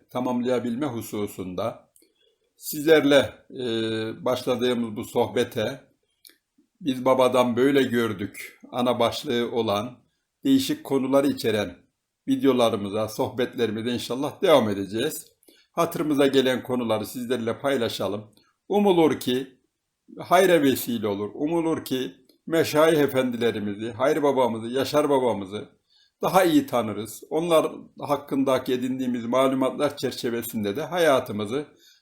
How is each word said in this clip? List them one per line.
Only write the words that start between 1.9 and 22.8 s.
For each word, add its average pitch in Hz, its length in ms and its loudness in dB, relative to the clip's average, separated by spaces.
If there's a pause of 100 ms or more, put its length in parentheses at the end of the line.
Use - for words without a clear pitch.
sizlerle, 147 760 4 (180)
e, 127 140 -8 (600)
başladığımız 120 720 -2
bu 113 80 -6
sohbete 117 800 -2 (1000)
"Biz 127 240 -2
babadan 123 500 2
böyle 135 280 4
gördük" 110 760 -4 (120)
ana 123 280 -2
başlığı 120 520 -2
olan 113 460 -4 (460)
değişik 135 400 2
konuları 135 440 2
içeren 104 480 -2 (520)
videolarımıza, 113 840 0
sohbetlerimize 120 840 -4
inşallah 123 500 -6
devam 135 280 6
edeceğiz. 104 560 -4 (460)
Hatırımıza 151 560 0
gelen 127 360 2
konuları 113 420 -2
sizlerle 117 540 -6
paylaşalım. 110 640 -4 (440)
Umulur 180 520 4
ki 127 400 -4 (600)
hayra 175 440 4
vesile 117 440 0
olur. 101 260 -4
Umulur 156 520 -2
ki 131 300 -4 (320)
meşayih 156 520 4